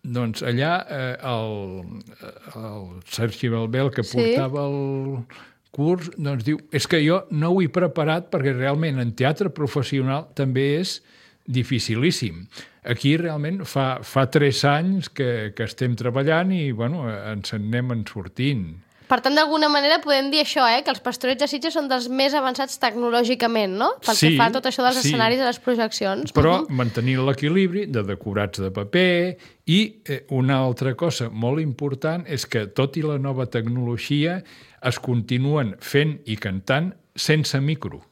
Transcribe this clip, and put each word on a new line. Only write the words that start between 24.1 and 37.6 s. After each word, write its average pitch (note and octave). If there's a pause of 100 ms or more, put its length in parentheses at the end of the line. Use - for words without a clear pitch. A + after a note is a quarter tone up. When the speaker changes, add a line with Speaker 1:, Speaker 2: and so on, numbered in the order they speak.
Speaker 1:
Sí, D#3+
Speaker 2:
que -
fa A3+
a -
tot C4
això B3+
dels B3
Speaker 1:
sí. A#3+
Speaker 2:
escenaris A#3
i B3+
les A#3+
projeccions. A3
Speaker 1:
Però E3
Speaker 2:
Mhm. C3+
Speaker 1:
mantenint B2
l'equilibri E3+
de A#2+
decorats G2+
de F#2+
paper F3 (260)
i, F3 (240)
eh, C3+
una C3
altra B2+
cosa B2+
molt A#2+
important D3+
és C#3
que, A2
tot C3+
i D#3
la D3+
nova C3
tecnologia, B2+ (400)
es B2+
continuen B2
fent D3
i A2
cantant C3+ (200)
sense D3+